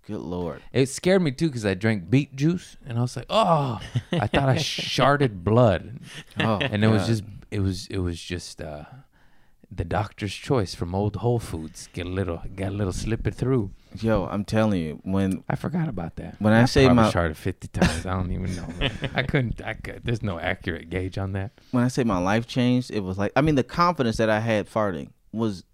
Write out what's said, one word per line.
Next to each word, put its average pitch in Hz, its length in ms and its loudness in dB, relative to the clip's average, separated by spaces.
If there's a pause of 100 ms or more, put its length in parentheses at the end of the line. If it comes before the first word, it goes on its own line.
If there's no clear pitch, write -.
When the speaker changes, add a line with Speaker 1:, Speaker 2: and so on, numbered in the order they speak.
Speaker 1:
Good 104 120 -8
Lord. 85 420 -6 (120)
Speaker 2:
It 131 160 2
scared 185 340 2
me, 147 80 0
too, 160 180 -2
'cause 120 160 -6
I 98 80 2
drank 95 380 -2
beet 135 240 2
juice, 160 500 -2
and 120 140 -4
I - 20 2
was 123 140 -2
like, 123 140 -8
"Oh." 160 500 2 (320)
I 160 160 0
thought 139 220 2
I 127 80 4
<laughs> - 0 -
sharted 131 840 2
blood. 107 560 4 (400)
Speaker 1:
Oh, 110 200 2
Speaker 2:
And 107 240 0
it 110 60 6
was 104 140 4
Speaker 1:
God. - 40 -2
Speaker 2:
just, 110 160 0 (260)
it 104 120 -4
was, 95 260 -2
it 107 120 -6
was 87 220 -4
just, - 400 -10
uh, 76 220 -12 (880)
the 90 120 -6
doctor's 95 500 -4
choice 120 420 -2
from 87 180 -6
old 101 240 0
Whole 120 220 0
Foods. 80 540 -10
Get 87 120 -8
a 90 40 -8
little, 92 320 -4 (140)
got 95 120 -6
a 98 80 -4
little 98 180 -2
slip - 320 -4
it 104 80 0
through. 120 380 0 (280)
Speaker 1:
Yo, 104 300 2
I'm 101 160 -4
telling 107 340 2
you, 78 240 -6
when 95 460 0
Speaker 2:
I - 60 0
forgot 160 340 -2
about 85 280 -8
that. 85 220 -12
Speaker 1:
when 107 140 4
I 113 80 8
Speaker 2:
I 120 40 8
Speaker 1:
say 135 200 6
Speaker 2:
probably 123 180 8
Speaker 1:
my 107 60 4
Speaker 2:
sharted 82 280 0
fifty - 320 -6
times. 90 360 2
I 95 80 -4
don't 92 180 -2
even 92 240 -4
know, - 120 -10 (100)
man. 135 140 0 (240)
I 131 80 0
couldn't, 127 420 0
I 110 80 -6
could, - 300 -12
there's 117 180 -2
no 95 180 -4
accurate 82 520 -4
gauge 92 260 -4
on 98 140 -4
that. 98 200 -4 (200)
Speaker 1:
When 123 120 2
I 123 40 2
say 127 160 0
my 101 160 2
life 104 260 2
changed, 123 460 0
it 107 80 -2
was 92 180 -4
like, 101 180 0
I 135 60 4
mean, 156 140 4
the 127 80 4
confidence 156 540 2
that 110 120 4
I 107 120 4
had 110 280 0
farting 95 400 -2 (220)
was 107 320 -2 (100)